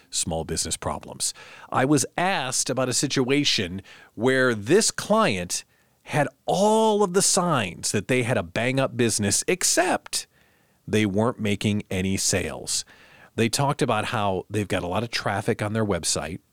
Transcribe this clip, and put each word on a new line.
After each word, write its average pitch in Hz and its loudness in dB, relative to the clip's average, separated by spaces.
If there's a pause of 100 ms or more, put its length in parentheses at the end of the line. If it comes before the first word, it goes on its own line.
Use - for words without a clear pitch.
(100)
small 80 -4
business 80 -4
problems. - -8 (380)
I 127 2
was 147 4 (100)
asked 160 -2
about 127 0
a 123 -2
situation 127 0 (320)
where 127 4
this 127 2
client 143 0 (380)
had 147 0 (180)
all 214 4
of 185 0
the 190 4
signs 131 0
that 104 0
they 127 2
had 120 0
a 98 0
bang-up 123 -2
business, 107 2
except - 0 (580)
they 110 2
weren't 107 0
making 104 0
any 95 0
sales. 78 -2 (500)
They 113 2
talked 139 0
about 110 0
how 101 -2
they've 104 -4
got 92 -2
a 87 -6
lot 95 -2
of 117 -8
traffic 110 -2
on 104 -2
their 113 0
website 82 -2 (140)